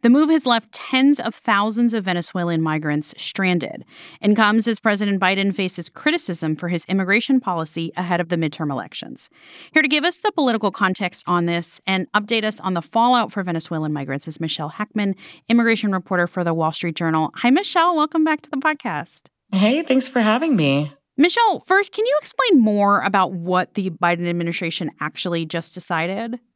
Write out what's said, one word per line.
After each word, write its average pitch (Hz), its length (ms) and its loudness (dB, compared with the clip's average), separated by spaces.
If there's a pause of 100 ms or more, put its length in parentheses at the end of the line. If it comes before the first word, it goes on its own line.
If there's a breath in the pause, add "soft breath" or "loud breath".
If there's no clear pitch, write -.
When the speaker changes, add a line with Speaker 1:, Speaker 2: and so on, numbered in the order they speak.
Speaker 1:
The 233 40 6
move 294 200 6
has 320 160 2
left 233 240 0
tens 269 480 2
of 226 160 -6
thousands 214 580 0
of 220 120 -2
Venezuelan 175 580 -2
migrants 156 540 -2
stranded - 680 -2 (360 loud breath)
and 208 160 4
comes 214 320 2
as 220 100 -2
President 202 420 0
Biden 196 320 2
faces 180 360 -4
criticism 170 680 -2
for 170 140 -8
his 170 160 -4
immigration 196 560 2
policy 165 560 -4
ahead 175 240 -2
of 170 80 -4
the 175 80 0
midterm 156 340 -2
elections. - 580 -10 (440 loud breath)
Here 311 100 2
to 294 60 0
give 294 160 0
us 349 140 0
the 427 120 -2
political 226 400 0
context 185 560 -4
on 175 200 0
this 170 420 -4
and 190 240 -2
update 214 320 0
us 214 160 -4
on 185 140 -4
the 170 80 -2
fallout 233 500 2
for 202 100 -6
Venezuelan 160 500 -4
migrants 143 360 -6
is 156 100 -12
Michelle 160 320 -4
Heckman, 208 460 -4 (320 loud breath)
immigration 226 420 2
reporter 180 380 0
for 175 160 -4
The 165 100 0
Wall 160 160 0
Street 165 240 -6
Journal. 160 440 0
Hi, 240 120 2
Michelle. 349 460 2
Welcome 311 260 0
back 311 200 0
to - 80 -18
the 269 80 -4
podcast. 269 640 -4 (280)
Speaker 2:
Hey, 214 320 2
thanks 262 240 2
for - 140 -2
having 247 340 2
me. 147 380 2 (240)
Speaker 1:
Michelle, 349 500 2
first, 392 240 2
can 440 160 -2
you 554 140 0
explain 453 420 2
more 202 380 4
about 190 320 0
what 180 420 -2
the 185 160 -2
Biden 175 380 0
administration 170 720 -4
actually 165 460 -4
just 165 280 -8
decided? 190 640 -6 (180)